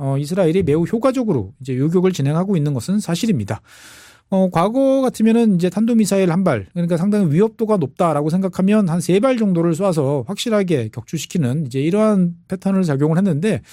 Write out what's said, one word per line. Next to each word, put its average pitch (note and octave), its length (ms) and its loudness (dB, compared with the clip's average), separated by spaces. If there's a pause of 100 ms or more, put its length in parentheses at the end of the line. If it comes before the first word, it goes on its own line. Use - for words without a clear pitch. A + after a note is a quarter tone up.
어, C3+ 180 -2
이스라엘이 E3+ 460 0
매우 D#3+ 220 2
효과적으로 A3 760 -2
이제 B2+ 160 -6
요격을 F3 340 2
진행하고 E3+ 460 -2
있는 D3 160 -2
것은 F3+ 260 -2
사실입니다. E3 600 -4 (720)
어, F#3+ 180 2
과거 B3+ 520 2
같으면은 A3+ 540 2
이제 F3 140 0
탄도미사일 G3+ 640 2
한 F#3 140 0
발, A#2 260 0
그러니까 E3+ 260 -2
상당히 G3 360 0
위협도가 A3 440 0
높다라고 D#3 520 0
생각하면 F#3+ 600 0
한 E3+ 100 -2
세 F3 200 0
발 C4 180 2
정도를 E3+ 360 0
쏴서 D3 520 0
확실하게 F#3 680 -2
격추시키는 C#3+ 760 -4
이제 C3 140 -4
이러한 F#3 540 0 (120)
패턴을 F#3+ 360 -2
적용을 D3+ 340 0
했는데 F3+ 440 0 (120)